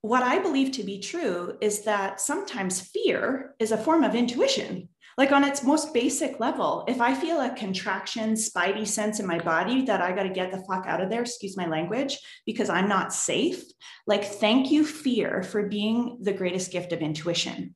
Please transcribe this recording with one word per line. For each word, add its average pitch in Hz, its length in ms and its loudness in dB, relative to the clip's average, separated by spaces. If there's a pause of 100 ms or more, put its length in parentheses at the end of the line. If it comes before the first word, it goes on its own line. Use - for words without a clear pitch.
what 247 200 4
I 262 160 4
believe 269 340 2
to 214 100 -4
be 196 160 -6
true 196 640 -4
is 208 220 0
that 202 360 0
sometimes 247 600 -2 (100)
fear 269 680 0
is 220 140 0
a 214 60 2
form 320 260 4
of 202 100 2
intuition. - 760 0 (280)
Like, 277 120 6
on 285 140 6
its 277 180 0
most 302 300 2
basic 254 480 0
level, 190 480 0
if 247 140 0
I 247 120 4
feel 320 280 0
a 247 120 0
contraction, 202 800 -4
spidey 202 540 0
sense 214 340 -2
in 196 60 -2
my 170 120 0
body 180 460 2
that 196 160 2
I 180 120 2
gotta 190 180 -2
get 185 200 -4
the 185 160 -8
fuck 185 200 -4
out 170 160 0
of 190 80 -2
there, 226 100 -2
excuse 202 340 -6
my 180 120 -4
language, 190 520 -2 (280)
because 214 240 -2
I'm 185 180 2
not 196 240 0
safe, - 500 0 (440)
like, 208 180 2
thank 240 460 2
you, 302 160 6
fear, 220 560 -2
for 208 260 -2
being 214 540 0
the 196 100 0
greatest 185 400 -2
gift 175 220 -4
of 160 60 -4
intuition. 160 760 -4